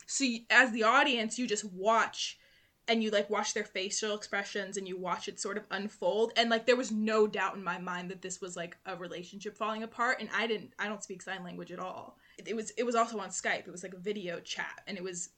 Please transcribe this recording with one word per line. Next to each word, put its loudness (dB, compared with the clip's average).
So 0
y-, 0
as 8
the 2
audience, 4
you 0
just 0
watch 2
and 4
you, 2
like, 4
watch 0
their 0
facial -2
expressions -4
and -6
you -6
watch -4
it -8
sort -4
of -8
unfold. 0
And, 4
like, 2
there 8
was 0
no 6
doubt 0
in -8
my -2
mind -6
that -12
this -8
was, -8
like, -8
a -6
relationship -10
falling -2
apart. 0
And -8
I 2
didn't, -2
I -2
don't -6
speak -10
sign -8
language -10
at -10
all. -10
It, -12
it -2
was, -4
it 0
was 2
also 2
on -6
Skype. -2
It -14
was, -14
like, -10
a -14
video -4
chat, -8
and -6
it -8
was -6